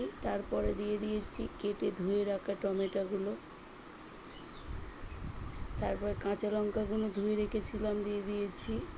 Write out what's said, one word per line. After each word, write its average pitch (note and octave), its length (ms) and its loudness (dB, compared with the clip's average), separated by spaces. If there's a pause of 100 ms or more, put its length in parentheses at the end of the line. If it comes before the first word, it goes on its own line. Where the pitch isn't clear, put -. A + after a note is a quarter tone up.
(220)
তারপরে G#3 520 2
দিয়ে G#3 240 2
দিয়েছি G#3+ 440 0 (160)
কেটে G#3 300 2 (100)
ধুয়ে G3 260 4
রাখা G3 360 0
টমেটোগুলো, G3 720 2 (2500)
তারপর G3 320 2 (120)
কাঁচা G#3 280 2
লঙ্কাগুলো G#3+ 640 4
ধুয়ে G#3 220 4
রেখেছিলাম G#3 680 2
দিয়ে G3+ 260 0
দিয়েছি। G3+ 460 0 (240)